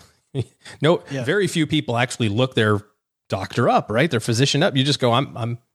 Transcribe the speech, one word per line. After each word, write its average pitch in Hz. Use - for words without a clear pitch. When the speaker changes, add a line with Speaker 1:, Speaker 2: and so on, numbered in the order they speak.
Speaker 1:
<laughs> 135
No, 160
Speaker 2:
Yeah. 135
Speaker 1:
very 180
few 160
people 139
actually 120
look 127
their 107
doctor 107
up, 226
right? 131
Their 120
physician 139
up. 190
You 131
just 143
go, 123
"I'm, 123
I'm, 117